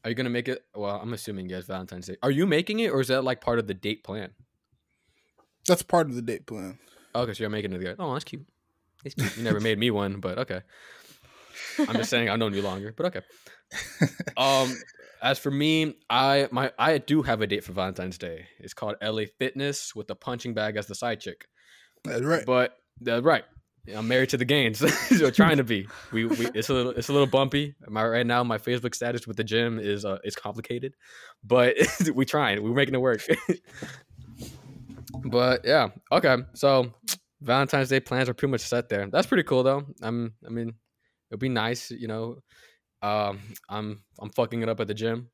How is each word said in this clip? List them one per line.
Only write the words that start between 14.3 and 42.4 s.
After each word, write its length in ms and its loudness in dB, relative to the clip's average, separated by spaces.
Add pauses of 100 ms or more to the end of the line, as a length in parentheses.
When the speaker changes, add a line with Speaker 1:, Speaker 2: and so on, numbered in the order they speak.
Speaker 1:
Um, 380 2 (480)
as 160 2
for 140 -2
me, 420 2 (160)
I, 400 4
my, 280 0
I 200 4
do 240 2
have 180 0
a 60 2
date 160 -2
for 100 -14
Valentine's 460 -4
Day. 280 -10 (120)
It's 160 -16
called 260 -6
L 200 -2
A 60 -2
Fitness 680 -6
with 140 -10
the 80 -8
punching 380 -8
bag 220 -2
as 100 -4
the 100 -12
side 240 -4
chick. 260 -14 (580)
Speaker 2:
That's 180 -4
right. 240 0
Speaker 1:
But 300 2 (240)
that's 240 0
right. 200 4 (500)
I'm 140 -4
married 220 4
to 60 0
the 80 0
gains. 360 2
<laughs> 380 2
So 120 6
trying 280 6
to 60 2
be. 220 -2 (260)
We, 140 0
we, 280 0
it's 160 -2
a 40 2
little, 180 0
it's 160 -6
a 40 -2
little 140 6
bumpy. 480 0 (140)
My, 180 0
right 200 2
now, 160 4
my 160 0
Facebook 380 -2
status 320 -4
with 80 -8
the 80 -2
gym 340 0
is, 260 -2
uh, 200 -4
is 100 -6
complicated, 600 -8 (500)
but 320 6 (180)
<laughs> 200 0
we 100 2
trying. 380 2
We're 120 0
making 200 4
it 60 2
work. 200 2 (280)
<laughs> 100 0 (1700)
But 400 2
yeah, 240 4 (240)
okay. 240 6 (180)
So 380 4 (480)
Valentine's 480 2
Day 120 4
plans 280 0
are 60 -2
pretty 160 0
much 120 0
set 260 -2
there. 220 0
That's 160 2
pretty 160 4
cool 200 2
though. 220 2 (180)
I'm, 320 -4 (120)
I 40 -14
mean, 240 -6 (560)
it'll 100 -10
be 80 -2
nice, 420 -2
you 180 -10
know. 300 -6 (640)